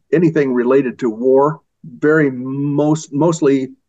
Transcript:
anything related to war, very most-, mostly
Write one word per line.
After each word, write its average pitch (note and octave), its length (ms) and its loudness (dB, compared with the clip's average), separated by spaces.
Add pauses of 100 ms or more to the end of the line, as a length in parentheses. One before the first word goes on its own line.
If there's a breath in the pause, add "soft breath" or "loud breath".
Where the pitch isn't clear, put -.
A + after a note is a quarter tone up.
(120)
anything D#3 420 2
related B2 460 0
to B2+ 100 -2
war, C3 520 0 (220)
very D3 480 0
most-, C#3+ 800 -4
mostly C#3+ 560 0 (200)